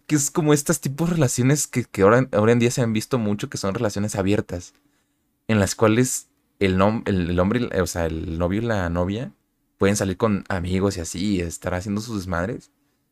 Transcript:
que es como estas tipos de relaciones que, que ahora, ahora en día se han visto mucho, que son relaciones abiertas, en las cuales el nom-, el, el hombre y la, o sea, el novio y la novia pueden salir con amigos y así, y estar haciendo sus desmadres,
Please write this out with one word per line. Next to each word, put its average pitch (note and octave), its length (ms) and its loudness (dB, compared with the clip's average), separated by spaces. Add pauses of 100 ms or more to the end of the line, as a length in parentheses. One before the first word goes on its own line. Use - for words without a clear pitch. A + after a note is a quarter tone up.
que D3+ 80 0
es C#3 160 0
como D3+ 220 4
estas D3+ 280 0
tipos D#3 280 -4
de F3 60 0
relaciones C3+ 520 2
que, A#2+ 180 -2
que - 160 -2
ahora, A#2+ 300 6
ahora G#2+ 200 4
en A#2+ 80 4
día A#2 120 4
se C3 100 -2
han A2+ 120 0
visto A2 260 -2
mucho, G#2 300 -4
que - 80 -10
son F#2+ 180 -4
relaciones G#2 400 -4
abiertas, G2 580 -2 (760)
en A2 120 2
las G2 160 0
cuales A#2 540 2 (300)
el F#2+ 180 2
nom-, G#2+ 300 2
el, F2+ 240 0
el F2 80 0
hombre G#2 220 2
y - 80 -4
la, F2+ 140 0
o E2+ 40 -2
sea, E2+ 200 -4
el E2 320 -6
novio F#2 220 -2
y A#2+ 40 -4
la G2 240 -2
novia G2 440 -4 (440)
pueden G2+ 200 2
salir G2 200 -2
con G#2+ 320 0
amigos F#2+ 480 -2
y E2+ 40 -8
así, F#2+ 360 -4
y F2 40 -2
estar E2+ 340 -6
haciendo G2+ 260 -4
sus A2+ 160 -8
desmadres, F#2 540 -6 (400)